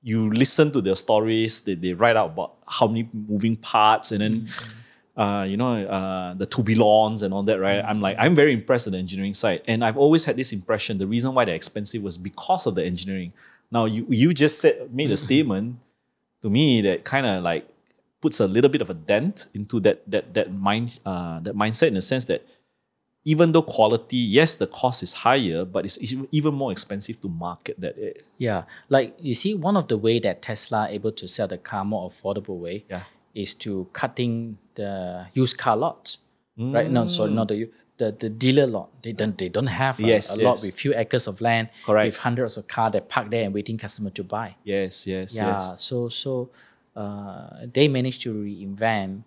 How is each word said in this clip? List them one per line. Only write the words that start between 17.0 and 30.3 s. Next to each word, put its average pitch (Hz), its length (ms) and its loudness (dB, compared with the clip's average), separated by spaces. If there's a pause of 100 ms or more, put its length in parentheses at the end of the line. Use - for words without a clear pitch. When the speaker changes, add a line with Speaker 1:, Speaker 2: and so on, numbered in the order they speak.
Speaker 1:
kinda, 120 380 0
like, 85 260 -2 (540)
puts - 200 -2
a 101 60 4
little 117 220 6
bit 139 120 0
of 90 80 -6
a 95 40 -8
dent 104 600 -2
into 104 260 -4
that, 98 320 2
that, 92 220 -4
that 98 200 0
mind, 104 520 -2
uh, 87 340 -6
that 90 160 -8
mindset, 110 320 2
in 123 60 2
the 95 80 0
sense 127 240 -2
that - 200 -2 (800)
even 156 260 4
though 160 100 6
quality, 113 560 2
yes, 123 380 4
the - 120 -2
cost - 360 -4
is 90 100 -6
higher, 101 520 2
but 92 200 -4
it's - 160 -6
e-, 131 300 -6
even 151 220 2
more 139 180 -2
expensive - 500 -8
to 101 80 -8
market 87 500 -8
that, - 200 -6
eh. 104 140 -8 (240)
Speaker 2:
Yeah, 107 260 -2 (240)
like, 135 320 2
you 147 140 -2
see, 196 200 0
one 190 220 0
of 175 140 2
the 110 80 0
way 113 220 2
that 101 220 -2